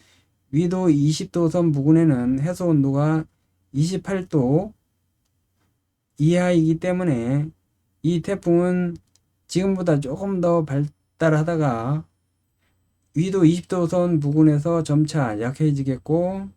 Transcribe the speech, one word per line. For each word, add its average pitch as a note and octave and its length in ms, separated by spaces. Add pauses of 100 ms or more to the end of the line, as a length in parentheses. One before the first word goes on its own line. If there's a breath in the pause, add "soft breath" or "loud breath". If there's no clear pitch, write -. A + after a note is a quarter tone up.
(520 soft breath)
위도 F3+ 380
이십 D3+ 440
도 E3+ 160
선 E3+ 240
부근에는 C#3 680
해수 F3+ 240
온도가 D3+ 600 (480)
이십팔 F3+ 560
도 D#3 420 (1500)
이하이기 E3 600
때문에 D3+ 680 (520)
이 E3 200
태풍은 F3+ 760 (520)
지금보다 F3+ 520
조금 F#3+ 400
더 E3+ 260
발달하다가 D3+ 1400 (1120)
위도 F#3 300
이십 F3 220
도 F3+ 200
선 F3 320
부근에서 D3+ 640
점차 D3 560
약해지겠고 D3+ 1160